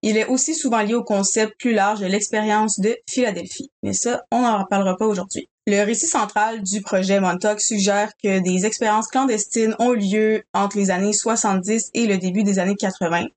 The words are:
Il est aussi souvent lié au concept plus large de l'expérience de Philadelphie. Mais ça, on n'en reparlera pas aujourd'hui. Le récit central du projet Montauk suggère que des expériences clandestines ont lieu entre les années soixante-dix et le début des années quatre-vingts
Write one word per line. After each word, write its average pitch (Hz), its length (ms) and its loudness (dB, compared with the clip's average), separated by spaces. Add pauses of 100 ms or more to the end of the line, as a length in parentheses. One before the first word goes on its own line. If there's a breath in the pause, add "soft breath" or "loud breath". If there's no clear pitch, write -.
Il 214 160 0
est 220 100 0
aussi 262 260 0
souvent 233 300 0
lié 208 100 -2
au 240 100 0
concept 214 540 0
plus 240 160 0
large 202 280 0
de 190 40 -4
l'expérience 214 720 0
de 214 160 0 (140)
Philadelphie. 196 600 -4 (100)
Mais 202 120 -4
ça, - 360 -2
on 240 120 2
n'en 226 180 2
reparlera 190 380 0
pas 220 100 0
aujourd'hui. 196 420 -4 (160)
Le 202 180 2
récit 220 220 0
central 220 560 0
du 196 200 -4
projet 196 380 2
Montauk 190 400 0
suggère 208 520 0 (120)
que 196 140 2
des 185 300 0
expériences 214 400 0
clandestines 226 720 0
ont 240 140 4
lieu 214 500 2 (100)
entre 202 240 0
les 196 140 2
années 196 220 0
soixante-dix 214 840 0
et 233 100 2
le 196 140 2
début 185 240 0
des 196 160 2
années 190 160 0
quatre-vingts 175 600 -2